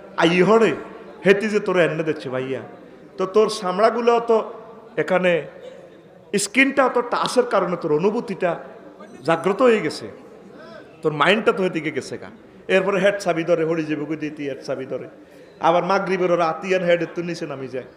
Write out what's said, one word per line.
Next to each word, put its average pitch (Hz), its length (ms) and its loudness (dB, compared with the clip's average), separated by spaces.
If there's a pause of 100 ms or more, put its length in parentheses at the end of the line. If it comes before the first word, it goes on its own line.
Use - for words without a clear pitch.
(160)
আই 170 260 4
হরে, 196 340 4 (500)
হেতি 202 220 4
যে 208 120 0
তোরে 180 240 2
এনে 156 180 0
দিচ্ছে 151 280 -4
ভাইয়া। 131 300 -4 (560)
তো 180 100 -2
তোর 214 240 2 (100)
চামড়াগুলো 226 600 2
তো 220 320 0 (440)
এখানে, 175 500 0 (920)
স্কিনটা 269 500 2
তো 247 140 -2
টাচের 240 420 0
কারণে 185 320 -2
তোর 165 160 -2
অনুভূতিটা 185 680 -2 (640)
জাগ্রত 175 380 0
হয়ে 233 180 6
গেছে, 127 300 -6 (920)
তোর 156 100 0
মাইন্ডটা 190 400 4
তো 185 120 0
এদিকে 160 260 -4
গেছে 127 280 -8
গা। 90 120 -18 (380)
এরপরে 185 320 2
হেড 202 180 2
চাবি 165 260 -2
ধরে, 165 200 2
হরি 160 200 -2
যাবে 147 200 -4
কই 156 120 -6
দিতি 147 320 -8
হেড 135 140 -10
চাবি 131 240 -8
ধরে। 127 220 -8 (520)
আবার 170 240 4
মাগরিবের 185 460 0
ওরা 170 180 2
আতিয়ান 185 340 -2
হেডের 175 320 2
তো 170 80 -6
নিচে 170 240 -8
নামি 135 220 -10
যায়। 123 160 -10 (120)